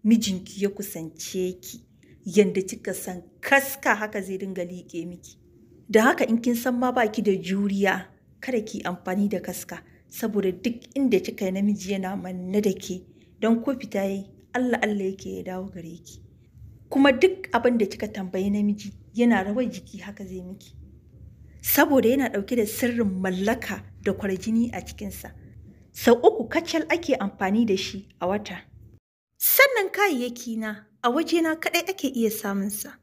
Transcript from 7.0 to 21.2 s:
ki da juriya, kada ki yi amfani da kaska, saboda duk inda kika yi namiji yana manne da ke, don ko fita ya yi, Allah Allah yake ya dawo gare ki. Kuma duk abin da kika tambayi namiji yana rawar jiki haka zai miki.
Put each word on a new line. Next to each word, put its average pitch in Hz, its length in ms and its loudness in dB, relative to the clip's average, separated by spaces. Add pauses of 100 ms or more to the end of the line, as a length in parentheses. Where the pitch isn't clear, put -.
ki 220 100 -4
da 202 140 2
juriya, 190 720 0 (320)
kada 247 240 -2
ki - 140 -10
yi - 60 -10
amfani 185 460 -2
da 190 120 -2
kaska, - 420 -10 (260)
saboda 202 420 -2
duk 226 280 -4 (160)
inda 247 240 4
kika - 260 -6
yi 185 60 0
namiji 196 400 0
yana 190 240 -4
manne 185 460 -2
da 208 120 2
ke, 185 300 -8 (380)
don 226 200 4
ko 269 140 0
fita - 240 -6
ya 196 100 0
yi, 196 200 -6 (260)
Allah 247 260 0
Allah 208 300 0
yake 190 260 -10
ya 180 60 -8
dawo 185 240 -8
gare 170 320 -14
ki. - 220 -20 (680)
Kuma 277 220 6
duk - 400 2
abin 240 260 4
da 214 80 4
kika - 220 -8
tambayi 196 420 -4
namiji 208 440 0 (200)
yana 226 300 4
rawar 214 240 -2
jiki - 320 -12
haka 202 260 -14
zai 185 160 -10
miki. 185 320 -16 (880)